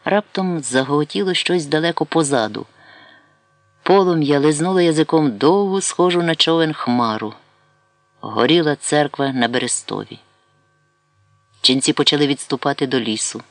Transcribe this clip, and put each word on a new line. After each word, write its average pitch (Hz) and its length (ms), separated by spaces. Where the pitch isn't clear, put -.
Раптом 190 540
заготіло 147 720
щось 175 320
далеко 156 400
позаду. 139 600
Полум'я 165 560
лизнуло 160 420
язиком 156 560
довгу, 190 440
схожу 175 420
на 165 120
човен 160 380
хмару. 110 600
Горіла 139 540
церква 143 580
на 120 140
Берестові. 117 720
Ченці 135 320
почали 147 340
відступати 139 600
до 131 120
лісу. 110 520